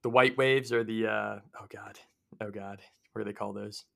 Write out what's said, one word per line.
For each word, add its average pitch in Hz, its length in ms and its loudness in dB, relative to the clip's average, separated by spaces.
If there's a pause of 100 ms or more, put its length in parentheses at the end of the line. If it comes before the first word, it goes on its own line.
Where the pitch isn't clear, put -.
The 123 80 -2
white 127 280 6
waves 131 360 4
or 117 100 2
the, 110 240 0
uh, 104 320 -2 (220)
oh 104 80 -16
God, - 280 -18 (440)
oh 107 100 -6
God, 101 300 -12 (320)
what 110 80 -8
do 104 40 -6
they 104 80 -8
call 101 200 -8
those? 101 320 -12 (100)